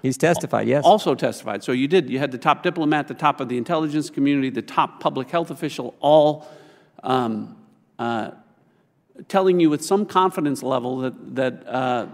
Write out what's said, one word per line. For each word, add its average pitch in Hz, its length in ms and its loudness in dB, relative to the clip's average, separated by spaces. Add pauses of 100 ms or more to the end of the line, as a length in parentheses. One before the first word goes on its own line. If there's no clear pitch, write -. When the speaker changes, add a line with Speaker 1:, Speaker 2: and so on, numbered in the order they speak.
Speaker 1:
He's 131 160 -2
testified, 151 520 0
yes. 139 160 0
Speaker 2:
Also 175 320 4
testified. 107 480 -6
So 135 80 -2
you 127 160 0
did. 165 200 2
You 127 120 -4
had 143 100 -4
the 127 80 -10
top 151 240 2
diplomat, 151 460 0
the 135 60 -8
top 143 260 0
of 131 80 -6
the 123 100 -4
intelligence 151 520 -2
community, 139 380 0
the 120 140 -6
top - 380 -2
public 139 280 -4
health 170 220 -2
official, 143 480 -8
all, 151 480 4 (560)
um, 120 540 -2 (420)
uh, 117 320 -4 (960)
telling 190 320 2
you 165 120 6
with 147 140 -2
some 196 220 2
confidence 180 560 0
level 127 360 -2
that, 127 360 -8
that, 127 320 -4
uh, 123 480 -2